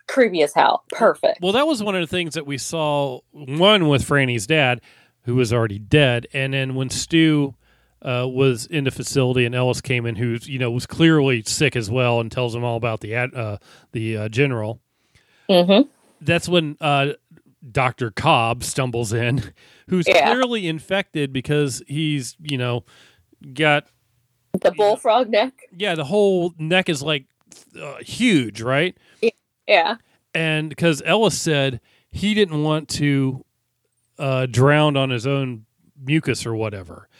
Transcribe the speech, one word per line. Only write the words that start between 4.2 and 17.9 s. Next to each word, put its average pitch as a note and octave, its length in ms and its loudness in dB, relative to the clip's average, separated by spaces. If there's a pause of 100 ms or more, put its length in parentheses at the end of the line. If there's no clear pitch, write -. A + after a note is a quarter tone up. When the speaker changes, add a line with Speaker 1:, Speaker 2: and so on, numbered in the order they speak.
Speaker 2:
dad, C3 320 2 (420)
who A#2+ 140 -4
was A#2+ 180 2
already A2+ 240 -2
dead, A#2+ 560 2
and C3+ 180 -4
then C3 220 -4
when C3 160 -4
Stu, D3+ 640 2 (480)
uh, B2+ 280 -4
was B2+ 360 2
in D3 180 -4
the C3 60 0
facility B2+ 560 0
and A#2+ 80 -4
Ellis B2 260 0
came A#2+ 240 -4
in, A#2 120 -6
who's, A#2 300 -4
you C3+ 120 -8
know, B2 120 -2
was B2 160 -4
clearly C#3+ 560 2
sick - 340 0
as G#2+ 140 -4
well, A#2+ 300 0
and A2+ 100 -6
tells A#2+ 240 -4
him A#2+ 80 -6
all A#2+ 140 -4
about A2+ 240 -4
the G#2+ 140 -10
ad-, B2 200 -4
uh, G#2+ 220 -6 (360)
the, A2+ 260 -6
uh, G#2+ 100 -6
general. A#2 540 -2 (680)
Speaker 1:
Mm-hmm. G3 400 6 (320)
Speaker 2:
That's E3 280 -2
when, E3 320 0
uh, C#3+ 320 0 (580)
Doctor B2 400 0